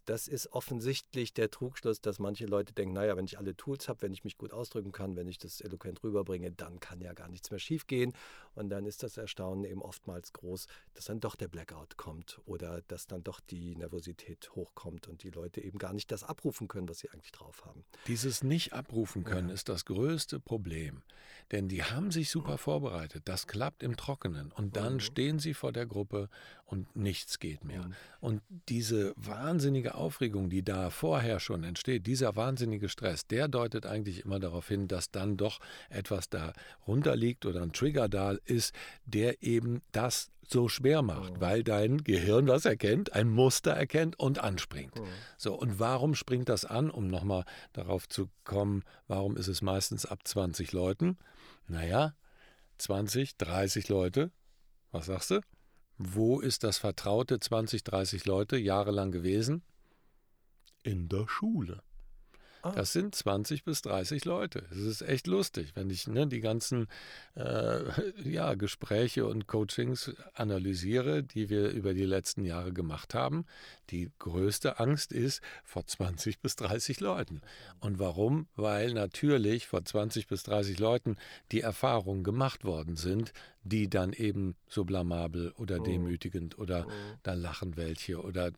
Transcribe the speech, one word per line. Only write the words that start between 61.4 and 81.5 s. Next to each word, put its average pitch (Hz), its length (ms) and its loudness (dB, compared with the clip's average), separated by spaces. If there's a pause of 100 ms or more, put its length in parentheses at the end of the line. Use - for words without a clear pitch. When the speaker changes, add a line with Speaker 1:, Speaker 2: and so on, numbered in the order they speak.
Speaker 1:
Ah. 175 80 -2
Speaker 2:
Das 101 200 2
sind 190 220 0
zwanzig 104 500 0
bis 151 200 -2
dreißig 98 420 -2
Leute. 175 440 -2
Das 90 100 -6
ist 107 240 -2
echt 139 240 0
lustig, 131 480 0
wenn 95 160 -2
ich, 90 160 -4
ne, 117 180 2
die 127 140 -2
ganzen, 113 480 2 (480)
äh, 120 480 0 (320)
<laughs> 202 80 -10
ja, 160 320 0
Gespräche 107 720 2
und 110 180 -2
Coachings 120 640 0 (220)
analysiere, 104 880 2
die 107 260 -2
wir 104 200 4
über 98 240 0
die 95 120 2
letzten 95 380 2
Jahre 87 300 -2
gemacht 85 400 -4
haben. 131 320 2 (460)
Die 87 260 -4
größte 95 640 2
Angst 139 340 2
ist 127 280 0 (220)
vor - 220 -6
zwanzig 92 540 -2
bis - 160 -2
dreißig 113 440 0
Leuten. 180 420 -2 (380)
Und 101 200 -2
warum? 104 560 2
Weil 104 360 2
natürlich 113 760 4
vor 87 180 0
zwanzig 107 400 0
bis 98 160 -2
dreißig 101 380 2
Leuten 113 380 4 (340)